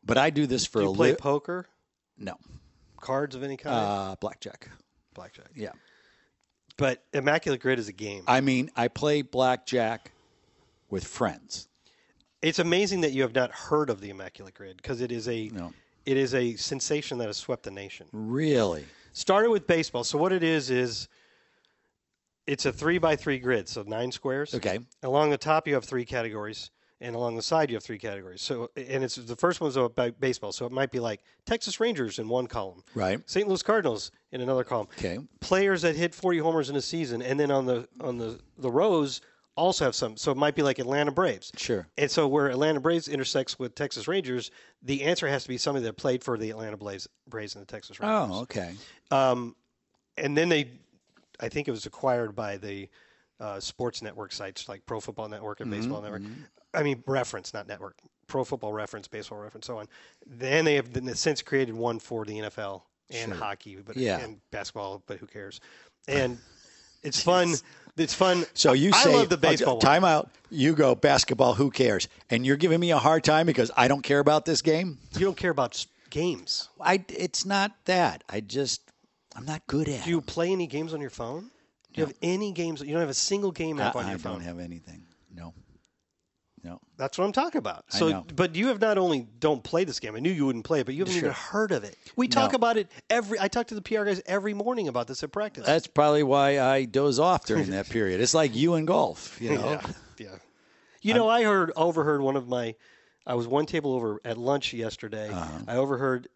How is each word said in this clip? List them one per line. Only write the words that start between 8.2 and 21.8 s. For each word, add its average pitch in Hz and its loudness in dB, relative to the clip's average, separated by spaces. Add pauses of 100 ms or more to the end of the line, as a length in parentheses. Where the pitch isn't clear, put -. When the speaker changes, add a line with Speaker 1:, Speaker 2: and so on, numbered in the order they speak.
Speaker 1:
I 127 6
mean, 131 2
I 120 2
play 147 0
blackjack 123 0 (760)
with 95 -4
friends. - -6 (760)
Speaker 2:
It's 160 0
amazing 185 2
that 151 2
you 135 2
have 117 -2
not 127 2
heard 151 -2
of 101 -2
the 101 -12
Immaculate 95 -16
Grid, 92 -18
'cause 123 -6
it 123 -4
is 117 -6
a 113 -6
Speaker 1:
No. 87 -10 (320)
Speaker 2:
it 135 2
is 131 0
a 120 0
sensation 143 -6
that 117 -4
has 104 -6
swept - -8
the 107 -12
nation. 98 -16
Speaker 1:
Really? 110 0 (280)
Speaker 2:
Started 214 4
with 202 0
baseball. 160 2
So 143 -2
what 180 4
it 185 2
is, 160 2
is 123 0 (1400)